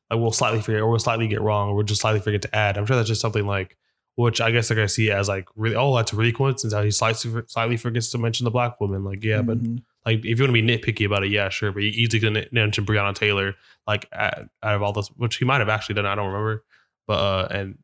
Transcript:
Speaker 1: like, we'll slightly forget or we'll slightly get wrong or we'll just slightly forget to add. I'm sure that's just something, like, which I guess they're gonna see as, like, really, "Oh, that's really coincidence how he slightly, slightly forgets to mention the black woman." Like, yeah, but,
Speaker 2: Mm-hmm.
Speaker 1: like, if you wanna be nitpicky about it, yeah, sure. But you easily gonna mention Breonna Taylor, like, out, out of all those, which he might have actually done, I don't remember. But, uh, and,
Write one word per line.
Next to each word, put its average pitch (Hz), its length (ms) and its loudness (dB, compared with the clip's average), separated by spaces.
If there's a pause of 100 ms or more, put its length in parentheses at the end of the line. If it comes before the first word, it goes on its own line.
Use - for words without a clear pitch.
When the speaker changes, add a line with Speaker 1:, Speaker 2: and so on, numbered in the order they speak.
Speaker 1:
like, 113 100 0
we'll 113 120 0
slightly 113 300 2
forget 107 200 0
or 110 80 2
we'll 117 80 4
slightly 113 300 0
get 107 140 -2
wrong 104 280 0
or 101 60 0
we'll 104 80 2
just 104 180 -2
slightly 110 180 2
forget 104 240 -2
to - 120 -6
add. 104 240 2
I'm 104 80 -4
sure 131 80 2
that's 113 120 2
just 110 140 -2
something, 107 240 -2
like, 98 320 -4 (380)
which 117 260 2
I 113 100 2
guess 117 160 2
they're 110 80 0
gonna 107 140 2
see 110 200 2
as, 98 200 0
like, 95 260 -4
really, 110 200 -2
"Oh, 131 200 2
that's 113 180 0
really 113 200 2
coincidence 127 400 0
how 104 100 0
he 104 80 2
slightly, 113 560 -2
slightly 117 300 -2
forgets 117 340 -2
to 123 60 -2
mention 117 260 -2
the 117 80 0
black 120 300 -2
woman." 98 220 -2
Like, 98 200 -8
yeah, 107 180 2
but, 117 160 0
Speaker 2:
Mm-hmm. 120 200 -2 (280)
Speaker 1:
like, 113 200 2
if 113 120 0
you 131 60 2
wanna 127 100 4
be 113 100 6
nitpicky 113 420 0
about 101 180 2
it, 98 80 0
yeah, 101 180 2
sure. 104 220 -2
But 101 120 -4
you 107 60 0
easily 113 300 2
gonna 107 320 0
mention 107 340 2
Breonna 101 300 2
Taylor, 98 400 0 (320)
like, 104 240 -2
out, - 380 -4 (140)
out 107 120 0
of 101 80 -2
all 104 80 0
those, 104 240 -4
which 117 220 -2
he 123 80 0
might 135 140 4
have 104 100 0
actually 107 260 -2
done, 101 120 0
I 98 80 -2
don't 104 120 -2
remember. 107 360 -4 (440)
But, 107 120 0
uh, 95 320 0
and, 98 320 -8